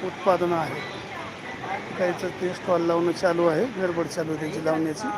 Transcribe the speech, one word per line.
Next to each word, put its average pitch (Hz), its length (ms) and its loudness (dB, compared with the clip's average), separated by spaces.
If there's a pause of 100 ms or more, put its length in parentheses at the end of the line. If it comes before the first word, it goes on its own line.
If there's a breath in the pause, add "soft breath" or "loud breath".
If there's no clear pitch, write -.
उत्पादनं 175 500 2
आहेत. 143 260 -2 (1160)
त्यांचं 180 300 0
ते 180 260 -4
स्टॉल 170 280 2
लावणं 170 300 4
चालू 170 340 4
आहे, 165 180 4
गडबड 185 420 0
चालू 160 240 -4
आहे 156 100 -2
त्यांची 156 240 -4
लावण्याची. 160 420 0 (120)